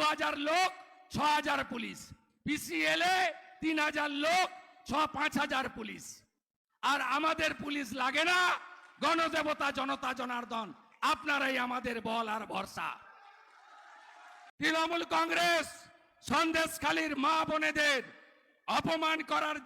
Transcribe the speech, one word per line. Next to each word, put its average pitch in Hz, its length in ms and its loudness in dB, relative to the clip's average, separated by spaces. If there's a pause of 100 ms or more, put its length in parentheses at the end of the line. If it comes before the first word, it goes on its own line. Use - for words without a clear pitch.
হাজার 302 260 0 (140)
লোক, 359 220 4 (420)
ছ - 40 -4 (200)
হাজার 285 240 0 (120)
পুলিশ, 220 260 -8 (480)
পিসি 302 320 -2 (160)
এলে 349 200 2 (480)
তিন 311 140 0 (100)
হাজার 302 240 -2 (140)
লোক, 349 220 4 (420)
ছ - 20 -6 (260)
পাঁচ 302 160 0 (100)
হাজার 269 240 0 (100)
পুলিশ। 196 280 -10 (800)
আর 277 180 4 (160)
আমাদের 311 340 2 (120)
পুলিশ 285 260 -4 (140)
লাগে 269 280 2
না। 359 100 4 (640)
গণদেবতা 311 640 2 (100)
জনতা 269 320 -2 (100)
জনার্দন, 240 480 -6 (440)
আপনারাই 277 440 0 (100)
আমাদের 247 300 -4 (120)
বল 226 260 -2
আর 220 80 -4 (100)
ভরসা। 185 360 -6 (1700)
তৃণমূল 320 460 2 (120)
কংগ্রেস 330 520 2 (640)
সন্দেশখালীর 320 840 2 (120)
মা 311 120 4 (120)
বোনেদের 302 520 2 (680)
অপমান 320 500 2 (140)
করার 302 340 0